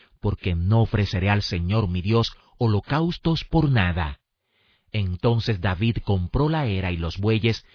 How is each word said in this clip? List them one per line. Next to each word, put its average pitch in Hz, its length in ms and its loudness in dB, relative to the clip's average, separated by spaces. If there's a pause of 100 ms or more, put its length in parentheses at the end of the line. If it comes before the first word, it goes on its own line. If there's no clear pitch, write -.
(200)
porque - 360 -2
no 95 260 4
ofreceré 101 480 0
al 104 140 2
Señor 98 440 -2
mi 90 140 -2
Dios 110 340 0 (220)
holocaustos 156 880 0
por 156 240 2
nada". 87 500 0 (720)
Entonces 107 680 0
David 101 460 0
compró 104 440 0
la 156 180 -2
era 95 240 -2
y 87 60 -4
los 82 200 -4
bueyes 110 580 0